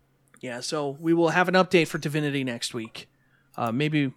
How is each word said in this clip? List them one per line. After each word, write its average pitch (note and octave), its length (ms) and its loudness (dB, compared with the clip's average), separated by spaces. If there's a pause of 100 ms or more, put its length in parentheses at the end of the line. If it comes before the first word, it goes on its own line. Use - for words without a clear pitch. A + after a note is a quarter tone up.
(420)
yeah, B2 200 -10
so D3 280 -4 (100)
we E3 140 2
will E3+ 160 4
have F3 180 4
an F3+ 60 2
update F3+ 340 4
for E3 120 -6
Divinity D3 440 -2
next A#2+ 300 -6
week. A2+ 340 -10 (480)
Uh, A#2 160 -2
maybe, D3 460 0